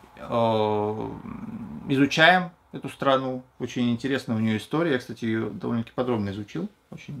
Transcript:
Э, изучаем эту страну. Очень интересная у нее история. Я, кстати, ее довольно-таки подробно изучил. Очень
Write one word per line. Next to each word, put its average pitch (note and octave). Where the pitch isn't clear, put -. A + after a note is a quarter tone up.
Э, A2
изучаем D#3+
эту B2+
страну. C3
Очень B2
интересная B2
у A2
нее A2
история. D3+
Я, B2+
кстати, -
ее A2
довольно-таки A#2
подробно A#2
изучил. G#2+
Очень D3